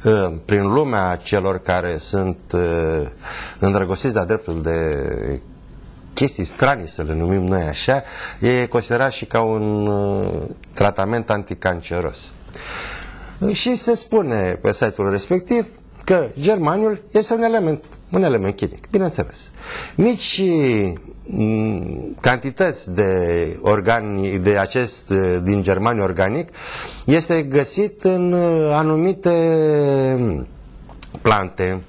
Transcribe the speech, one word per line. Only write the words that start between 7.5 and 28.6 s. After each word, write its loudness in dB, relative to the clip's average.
așa, 0
e 2
considerat 0
și -8
ca 0
un, 0
eh, -4
tratament 0
anticanceros. -4
Și 0
se 2
spune 0
pe 2
site-ul 0
respectiv 0
că 4
germaniul 2
este 2
un 0
element, 2
un 2
element 2
chimic, -6
bineînțeles. -2
Mici, 2
mm, -2
cantități 0
de 2
organi-, 2
de 4
acest, -2
din 2
germaniu 2
organic 0
este 2
găsit 0
în, 2